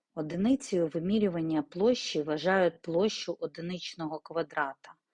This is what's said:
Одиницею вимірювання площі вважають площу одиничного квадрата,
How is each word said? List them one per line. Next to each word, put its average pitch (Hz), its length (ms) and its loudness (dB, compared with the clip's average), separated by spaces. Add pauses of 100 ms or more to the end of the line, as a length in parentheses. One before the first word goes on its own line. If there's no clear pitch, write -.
(140)
Одиницею 175 720 0
вимірювання 170 760 0
площі 190 600 0
вважають 165 600 2
площу 170 580 0
одиничного 165 800 -8
квадрата, 151 760 -4 (200)